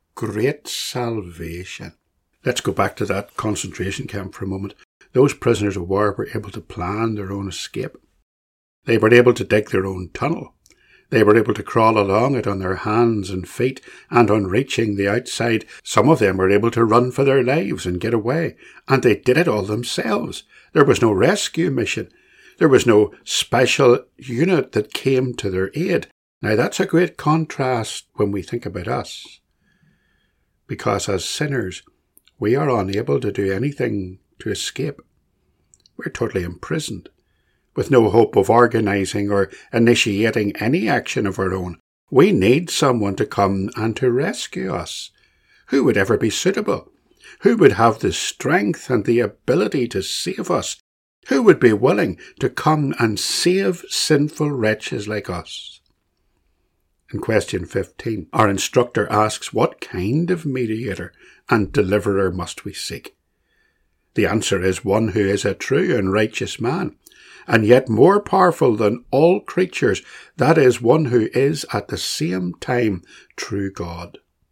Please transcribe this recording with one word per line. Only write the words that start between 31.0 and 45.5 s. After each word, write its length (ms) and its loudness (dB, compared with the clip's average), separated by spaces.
as 160 -2
sinners, 580 -6
we 160 0
are 140 0
unable 520 -2
to 120 -4
do 180 -2
anything 680 -4
to 100 -6
escape. 500 -8
We're 140 -12
totally 340 -4
imprisoned, 640 -8
with 160 -4
no 180 6
hope 240 4
of 160 4
organizing 800 2
or 200 0
initiating 840 2
any 320 -2
action 400 -2
of 100 -6
our 160 -2
own. 240 -8
We 220 6
need 380 4
someone 460 0
to 100 -2
come 500 -2
and 220 -2
to 120 2
rescue 640 -4
us. 380 -10